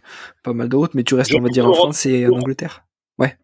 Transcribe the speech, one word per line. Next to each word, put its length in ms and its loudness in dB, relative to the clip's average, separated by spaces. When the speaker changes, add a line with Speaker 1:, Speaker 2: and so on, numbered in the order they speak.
Speaker 1:
pas 120 -6
mal 140 -4
de 80 -4
route, 180 0
mais 100 0
tu 100 -2
restes, 160 2
Speaker 2:
Je 60 2
Speaker 1:
on 40 2
va 100 0
dire, 160 2
en 20 4
Speaker 2:
Europe, 100 4
Speaker 1:
France 260 0
et 220 0
en 40 2
Speaker 2:
Europe. 120 2
Speaker 1:
Angleterre. 420 -8
Ouais. 260 -2